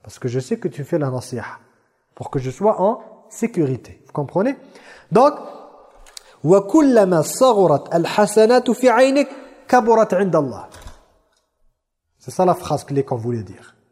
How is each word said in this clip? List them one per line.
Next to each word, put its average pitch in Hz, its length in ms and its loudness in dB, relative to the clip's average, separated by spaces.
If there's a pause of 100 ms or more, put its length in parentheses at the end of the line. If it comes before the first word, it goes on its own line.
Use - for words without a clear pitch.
Parce - 160 -20
que 127 120 -8
je 123 100 -4
sais 226 180 -6
que 180 120 -8
tu 139 160 -12
fais 175 120 -4
la 143 120 -2
nasiha. 123 340 -10 (720)
Pour - 140 -14
que 143 100 -6
je 127 100 -8
sois 196 320 -2
en 220 200 -2 (280)
sécurité. 151 760 -6
Vous - 80 -20
comprenez ? 180 420 -4 (560)
Donc, 240 220 4 (1080)
وَكُلَّمَا 196 760 4
صَغُرَتْ 190 720 2
الْحَسَنَاتُ 220 760 2
فِي 247 180 2
عَيْنِكَ 269 380 2 (400)
كَبُرَتْ 226 460 2
عِنْدَ 180 220 0
اللَّهِ. 135 320 -2 (1500)
C'est - 120 -18
ça 185 140 0
la 175 80 4
phrase 156 320 -6
clé 139 180 -2
qu'on 135 120 -6
voulait 117 280 -6
dire. - 320 -20 (160)